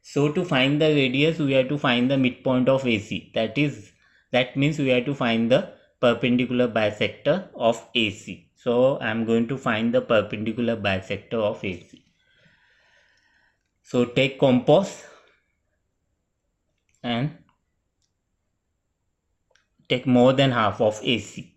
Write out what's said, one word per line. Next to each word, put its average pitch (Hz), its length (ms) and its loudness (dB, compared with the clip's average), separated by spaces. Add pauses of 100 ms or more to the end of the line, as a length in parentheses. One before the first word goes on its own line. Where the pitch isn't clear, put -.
So 147 300 -2
to 180 120 -2
find 139 360 0
the 160 60 4
radius, 147 520 2
we 139 140 0
have 131 160 2
to 147 100 -4
find 123 320 0
the 139 60 2
midpoint 127 520 0
of 131 180 2
A 113 120 2
C. - 360 -10
That 110 240 -4
is, 139 340 -4 (400)
that 127 240 -2
means 147 220 0
we 135 100 -2
have 123 180 2
to 143 80 -4
find 117 360 -2
the 156 220 2 (280)
perpendicular 123 680 0
bisector 113 840 -2
of 117 400 -2
A 110 160 0
C. - 440 -18
So 127 460 0
I'm 113 240 -4
going 117 240 0
to 135 100 -6
find 117 360 -2
the 127 60 2
perpendicular 113 760 -2
bisector 98 580 -6
of 110 300 -4
A 90 240 -8
C. - 160 -20 (1800)
So 123 220 0
take 131 360 -2
compass 147 640 4 (2000)
and 123 340 -6 (2500)
take 127 180 -4
more 123 260 6
than 135 200 2
half 110 280 0
of 110 220 0
A 120 160 0
C - 380 -14